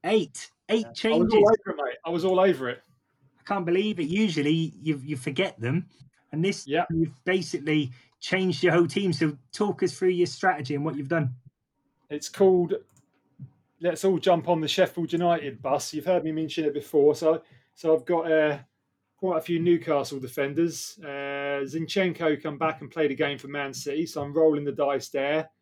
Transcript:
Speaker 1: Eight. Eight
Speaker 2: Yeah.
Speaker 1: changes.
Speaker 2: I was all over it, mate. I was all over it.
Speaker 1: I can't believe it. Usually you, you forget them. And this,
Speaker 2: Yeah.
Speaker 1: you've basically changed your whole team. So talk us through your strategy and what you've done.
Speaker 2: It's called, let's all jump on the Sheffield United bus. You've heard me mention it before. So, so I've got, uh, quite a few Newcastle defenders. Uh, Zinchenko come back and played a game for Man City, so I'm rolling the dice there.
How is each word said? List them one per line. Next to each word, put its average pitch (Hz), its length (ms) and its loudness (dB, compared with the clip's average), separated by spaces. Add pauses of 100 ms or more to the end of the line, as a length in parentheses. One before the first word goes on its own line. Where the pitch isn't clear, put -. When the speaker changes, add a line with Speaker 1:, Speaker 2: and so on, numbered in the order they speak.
Speaker 1:
Eight. 196 460 0 (200)
Eight 220 180 0
Speaker 2:
Yeah. - 60 -18
Speaker 1:
changes. 220 400 2
Speaker 2:
I 220 40 6
was 202 60 8
all 208 60 8
over 208 220 2
it, 160 60 -6
mate. 131 280 -6
I 165 40 -6
was 170 160 -2
all 185 140 4
over 147 300 2
it. 120 120 -8 (580)
Speaker 1:
I - 40 -20
can't 190 220 -4
believe 190 340 0
it. 147 80 -2
Usually 165 760 0
you, 143 220 -2
you 147 140 -6
forget 151 420 -4
them. 135 280 -2 (440)
And 160 140 -2
this, 196 200 -4
Speaker 2:
Yeah. 156 240 0
Speaker 1:
you've 165 220 0 (140)
basically 156 680 -2 (300)
changed 185 420 0
your 175 80 6
whole 170 160 4
team. 196 240 0
So 156 260 0 (140)
talk 202 320 -2
us 175 140 -2
through 185 120 2
your 175 180 2
strategy 151 480 -2
and 143 100 -2
what 151 100 -4
you've 139 140 -8
done. 156 260 0 (760)
Speaker 2:
It's 147 200 -10
called, 185 460 4 (1040)
let's 170 240 -2
all 190 120 4
jump 165 300 2
on 170 140 2
the 151 80 -2
Sheffield 175 420 0
United 165 500 0
bus. 135 320 -2
You've 151 120 -6
heard 175 180 2
me 156 80 -4
mention 156 320 -4
it 147 100 0
before. 147 420 4
So, 160 260 0 (340)
so 160 180 2
I've - 120 0
got, 165 260 0
uh, 151 280 2 (580)
quite 180 220 -2
a - 20 -4
few 170 180 -2
Newcastle 156 600 0
defenders. 143 840 -4
Uh, 139 640 -6
Zinchenko 165 760 -2
come 151 160 -8
back 156 220 -2
and 139 100 -14
played 151 220 0
a 135 40 -4
game 143 220 -2
for 139 120 -14
Man 139 240 -6
City, 143 320 -4
so 151 160 -8
I'm 143 120 -8
rolling 156 300 4
the 143 80 -2
dice 139 380 -2
there. 147 400 -2 (120)